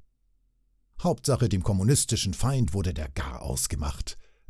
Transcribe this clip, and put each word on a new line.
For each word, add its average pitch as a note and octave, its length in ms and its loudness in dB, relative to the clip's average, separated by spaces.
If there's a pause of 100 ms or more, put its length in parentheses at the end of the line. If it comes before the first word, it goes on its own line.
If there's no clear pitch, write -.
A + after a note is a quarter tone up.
(1040)
Hauptsache, B2+ 460 2
dem F#2 140 0
kommunistischen G2 680 2
Feind A#2+ 400 2
wurde F#2 200 0
der D2 160 -6
Garaus - 580 -4
gemacht. - 500 -4 (320)